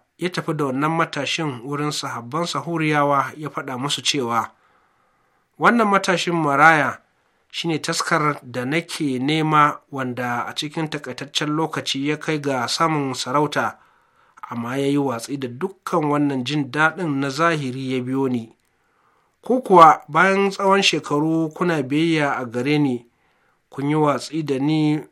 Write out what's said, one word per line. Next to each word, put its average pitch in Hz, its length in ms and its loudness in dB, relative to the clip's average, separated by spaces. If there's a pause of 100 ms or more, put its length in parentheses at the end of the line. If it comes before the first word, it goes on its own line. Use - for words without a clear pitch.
(180)
ya 175 120 -4
tafi 165 240 -4
da 151 100 -2
wannan 139 260 0
matashin 156 760 -4
wurin 147 260 -4
sahabban 131 560 -6
Sahuriyawa, 147 920 0
ya 151 140 -8
faɗa 135 280 -8
musu 135 240 -4
cewa, 117 480 -2 (1080)
"Wannan 214 300 4
matashin 190 460 0
maraya 147 640 4 (520)
shi - 180 -6
ne 156 100 0
taskar 151 640 0
da 127 220 -6
nake 147 540 -2
nema, 151 600 2 (140)
wanda 123 540 -6
a 110 80 -12
cikin 151 340 -6
takaitaccen 147 600 -6
lokaci 147 580 -2
ya 147 80 0
kai 156 220 -4
ga 135 300 -2
samun 147 460 0
sarauta, 135 640 -2 (720)
amma 120 260 -6
ya 139 100 0
yi 143 120 2
watsi 131 380 -4
da 131 120 -8
dukkan 160 560 -4
wannan 143 400 0
jin 139 260 -2
daɗin 156 500 0
na 139 100 -2
zahiri 135 640 -2
ya 131 80 -2
biyo 131 260 -2
ni. 113 280 -4 (840)
Ku 247 200 0
kuwa 165 460 8
bayan 190 420 2
tsawon 196 320 2
shekaru 160 680 0
kuna 165 320 0
biyayya 151 540 0
a 127 100 -6
gare 123 320 0
ni, 127 280 2 (640)
kun 139 200 -4
yi 151 60 2
watsi 151 460 0
da 143 160 -2
ni 151 420 2 (120)